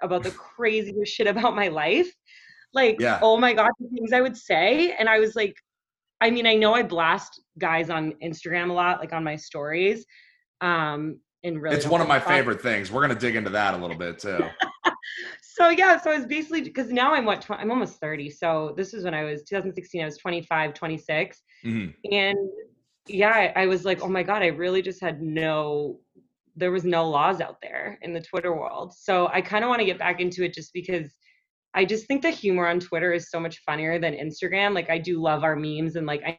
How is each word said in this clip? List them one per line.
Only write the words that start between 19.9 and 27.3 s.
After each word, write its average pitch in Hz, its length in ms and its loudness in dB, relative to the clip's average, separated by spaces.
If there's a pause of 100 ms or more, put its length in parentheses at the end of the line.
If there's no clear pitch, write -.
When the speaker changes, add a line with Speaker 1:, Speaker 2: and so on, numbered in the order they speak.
Speaker 1:
I - 20 -2
was 151 140 -10
twenty-five, 165 560 -2
twenty-six. 160 680 -6 (220)
Speaker 2:
Mm-hmm. 113 260 -4 (220)
Speaker 1:
And 202 240 0 (680)
yeah, 208 240 2
I, 196 320 2
I 190 40 4
was 185 200 0
like, 185 160 0
"Oh 185 60 -4
my 185 140 0
God, 196 200 0
I 175 60 4
really 180 340 0
just 185 180 -8
had 156 220 -6
no, 156 760 -2 (580)
there 180 160 0
was 185 120 -2
no 165 240 2
laws 160 320 2